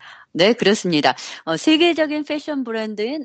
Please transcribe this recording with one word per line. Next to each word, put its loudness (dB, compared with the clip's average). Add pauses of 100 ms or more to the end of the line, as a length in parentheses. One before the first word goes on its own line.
(320)
네, 4
그렇습니다. 2 (300)
어, -2
세계적인 2
패션 -6
브랜드인 -6